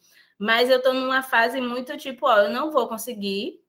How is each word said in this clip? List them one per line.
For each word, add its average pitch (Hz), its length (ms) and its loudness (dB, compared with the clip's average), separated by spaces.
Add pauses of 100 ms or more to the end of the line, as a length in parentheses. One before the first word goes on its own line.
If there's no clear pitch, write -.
(380)
Mas 226 320 2
eu 254 120 4
tô 254 120 2
numa 262 280 -2
fase 247 400 0
muito, 247 360 -6
tipo, 277 300 -6
ó, 220 120 6
eu 214 100 4
não 269 220 -4
vou 240 160 2
conseguir, 214 800 -8